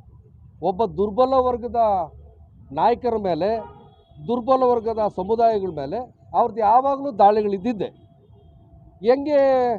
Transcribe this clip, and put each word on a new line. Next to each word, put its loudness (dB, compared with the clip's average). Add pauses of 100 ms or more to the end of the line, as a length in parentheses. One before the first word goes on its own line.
(640)
ಒಬ್ಬ -2
ದುರ್ಬಲ -2
ವರ್ಗದ -2 (960)
ನಾಯಕರ 0
ಮೇಲೆ, -2 (680)
ದುರ್ಬಲ 0
ವರ್ಗದ 0 (180)
ಸಮುದಾಯಗಳ 0
ಮೇಲೆ -8 (380)
ಅವ್ರದ್ದು 0
ಯಾವಾಗಲೂ 2
ದಾಳಿಗಳು 4
ಇದ್ದಿದ್ದೆ. -4 (1200)
ಹೆಂಗೆ 2 (400)